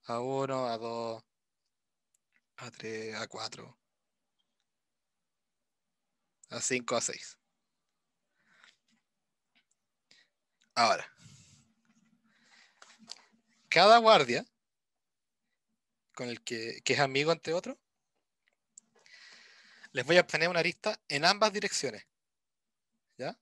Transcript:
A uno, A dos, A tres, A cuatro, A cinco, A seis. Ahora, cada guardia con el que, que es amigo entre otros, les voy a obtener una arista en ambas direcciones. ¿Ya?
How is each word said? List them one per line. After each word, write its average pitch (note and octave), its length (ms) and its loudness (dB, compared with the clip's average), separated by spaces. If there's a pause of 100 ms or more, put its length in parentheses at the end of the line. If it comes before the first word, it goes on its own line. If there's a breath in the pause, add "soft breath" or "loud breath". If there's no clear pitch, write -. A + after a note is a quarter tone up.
A A#2 160 -6
uno, C3+ 460 -4
A A#2 120 -6
dos, A#2 440 -8 (1300)
A A#2+ 140 -16
tres, A2 440 -12
A A2 140 -10
cuatro, A#2 500 -16 (2750)
A A#2 100 -10
cinco, B2 360 -4
A A#2 40 0
seis. - 380 -12 (3250 soft breath)
Ahora, G#2 360 2 (2500 soft breath)
cada G#3 300 8
guardia F#3 480 6 (1700)
con B2 140 -8
el A#2+ 140 -10
que, A2+ 400 -10
que - 120 -2
es A#2+ 60 0
amigo C#3+ 320 0
entre D#3+ 200 -4
otros, G#3+ 240 -6 (2250 loud breath)
les B2 140 -4
voy E3+ 120 6
a - 20 8
obtener E3 280 0
una F3 120 0
arista F3+ 380 -4 (100)
en C#3+ 160 -4
ambas G3+ 280 2
direcciones. C#3 540 -6 (1120)
¿Ya? C3+ 240 -10